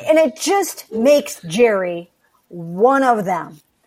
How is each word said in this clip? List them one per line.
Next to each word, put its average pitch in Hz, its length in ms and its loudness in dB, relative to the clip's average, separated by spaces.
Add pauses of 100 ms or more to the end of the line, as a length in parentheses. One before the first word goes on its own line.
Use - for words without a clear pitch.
and 311 120 4
it 320 200 0
just - 540 -4
makes 277 500 0
Jerry 180 680 -2 (380)
one 185 540 0
of 233 220 2
them. 160 340 -6 (280)